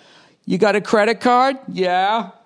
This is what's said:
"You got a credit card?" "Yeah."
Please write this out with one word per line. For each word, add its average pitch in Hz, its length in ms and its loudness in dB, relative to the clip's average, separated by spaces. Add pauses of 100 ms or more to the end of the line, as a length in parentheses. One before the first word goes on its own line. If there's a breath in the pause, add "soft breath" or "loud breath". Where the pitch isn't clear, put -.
(440 soft breath)
"You 185 140 -2
got 202 180 2
a 202 60 -2
credit 220 380 0
card?" 254 360 2 (160)
"Yeah." 185 600 -2 (140)